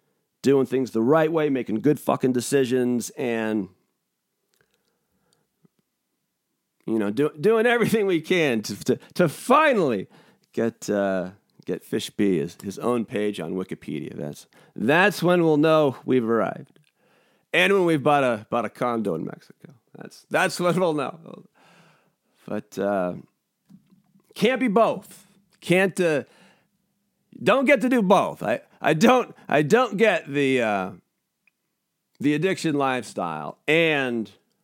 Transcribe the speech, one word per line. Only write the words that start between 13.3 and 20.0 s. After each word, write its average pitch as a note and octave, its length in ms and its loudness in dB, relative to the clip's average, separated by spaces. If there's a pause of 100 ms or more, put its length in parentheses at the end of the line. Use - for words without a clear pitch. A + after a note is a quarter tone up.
on E2+ 140 -8
Wikipedia. D#2 600 -10
That's, D2 300 -12 (300)
that's E3 480 0
when F3 180 2
we'll D#3+ 140 2
know D3+ 480 2
we've B2 240 0
arrived. A2+ 500 -4 (720)
And F3+ 220 2
when F#3+ 140 2
we've D#3+ 160 0
bought C#3+ 220 2
a, A2+ 260 -2
bought A#2 160 -2
a - 20 -6
condo A2+ 460 -4
in E2 100 -6
Mexico. - 480 -18 (240)
That's, - 320 -20